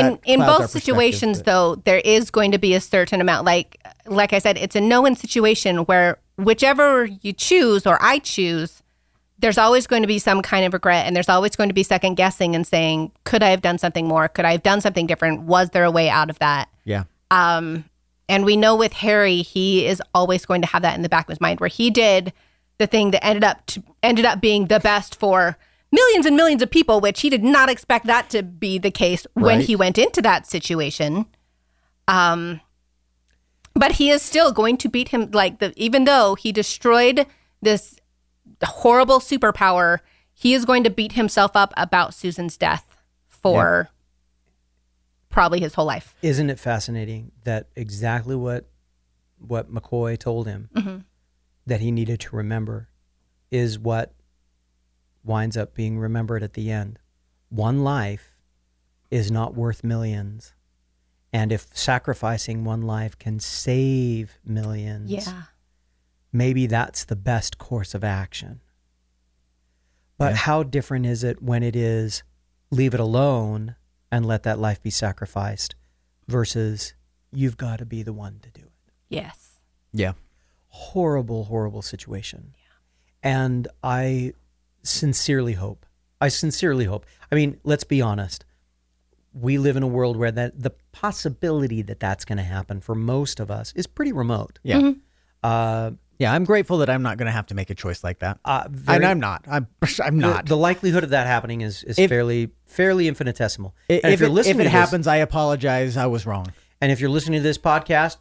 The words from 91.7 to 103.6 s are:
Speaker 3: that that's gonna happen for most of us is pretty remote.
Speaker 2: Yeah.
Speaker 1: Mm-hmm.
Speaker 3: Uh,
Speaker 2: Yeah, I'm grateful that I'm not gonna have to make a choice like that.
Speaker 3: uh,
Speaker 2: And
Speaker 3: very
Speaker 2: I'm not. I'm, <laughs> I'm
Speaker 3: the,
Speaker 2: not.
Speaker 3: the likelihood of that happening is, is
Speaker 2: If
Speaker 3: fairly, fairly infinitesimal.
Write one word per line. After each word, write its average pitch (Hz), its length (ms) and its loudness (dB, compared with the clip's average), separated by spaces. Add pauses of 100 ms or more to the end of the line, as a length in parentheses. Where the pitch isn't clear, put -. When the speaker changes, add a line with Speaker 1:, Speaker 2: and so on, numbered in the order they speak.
Speaker 3:
that 101 180 -12
that's 98 240 -6
gonna 101 180 -6
happen 95 380 -8
for 113 140 -8
most 123 440 -4
of 101 120 -8
us 110 260 -10
is 180 100 -6
pretty 285 260 -6
remote. 117 500 -6
Speaker 2:
Yeah. 247 160 0
Speaker 1:
Mm-hmm. 277 200 2 (440)
Speaker 3:
Uh, 113 480 -2 (280)
Speaker 2:
Yeah, 117 140 0
I'm 170 120 0
grateful 190 340 0
that 143 100 2
I'm 127 140 -2
not 110 160 -4
gonna 120 140 -4
have 110 160 -6
to 101 60 -10
make 98 140 -6
a 98 60 -10
choice 87 280 -8
like 90 180 -8
that. 95 260 -6
Speaker 3:
uh, 135 200 -2
Speaker 2:
And 143 100 -14
Speaker 3:
very 156 280 2
Speaker 2:
I'm 180 160 2
not. 98 260 -6
I'm, 139 200 -4 (180)
<laughs> - 180 -4
I'm 151 160 0
Speaker 3:
the, 135 80 2
Speaker 2:
not. 95 200 0
Speaker 3:
the 151 100 0
likelihood 175 480 0
of 139 60 -8
that 131 160 2
happening 117 340 -2
is, 107 240 -8
is 110 140 -4
Speaker 2:
If 185 100 4
Speaker 3:
fairly, 120 420 0 (140)
fairly 185 440 0
infinitesimal. 117 640 -6 (160)